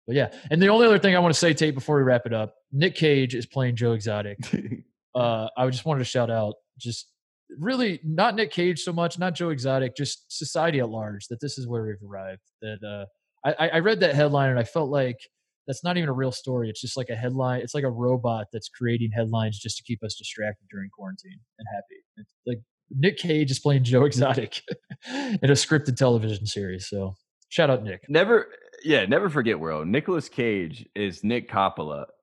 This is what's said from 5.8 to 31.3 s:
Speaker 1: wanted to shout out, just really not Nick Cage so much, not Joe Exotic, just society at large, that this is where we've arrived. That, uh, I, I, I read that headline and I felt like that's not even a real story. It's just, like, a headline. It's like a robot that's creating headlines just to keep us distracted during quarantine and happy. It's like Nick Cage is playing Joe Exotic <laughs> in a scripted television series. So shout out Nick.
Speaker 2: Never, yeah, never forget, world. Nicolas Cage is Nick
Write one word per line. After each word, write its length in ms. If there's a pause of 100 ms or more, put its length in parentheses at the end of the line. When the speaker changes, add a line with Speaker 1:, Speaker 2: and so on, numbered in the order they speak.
Speaker 1:
wanted 160
to 60
shout 220
out, 260 (220)
just 320 (480)
really 460
not 320
Nick 160
Cage 300
so 120
much, 240
not 200
Joe 140
Exotic, 460
just 280 (120)
society 440
at 80
large, 400
that 120
this 160
is 120
where 160
we've 260
arrived. 300 (220)
That, 220
uh, 200 (440)
I, 180
I, 80
I 40
read 220
that 160
headline 340
and 80
I 60
felt 260
like 240 (540)
that's 160
not 120
even 120
a 40
real 200
story. 360
It's 120
just, 160
like, 140
a 40
headline. 460
It's 140
like 100
a 80
robot 600
that's 160
creating 460
headlines 420
just 200
to 80
keep 180
us 140
distracted 520
during 220
quarantine 480 (220)
and 120
happy. 300 (140)
It's 160 (120)
like 140 (320)
Nick 280
Cage 340
is 80
playing 240
Joe 200
Exotic 580 (240)
<laughs> 220
in 360
a 80
scripted 440
television 500
series. 420
So 260 (360)
shout 200
out 140
Nick. 240
Speaker 2:
Never, 400 (340)
yeah, 240
never 240
forget, 300
world. 260
Nicolas 420
Cage 680
is 260
Nick 260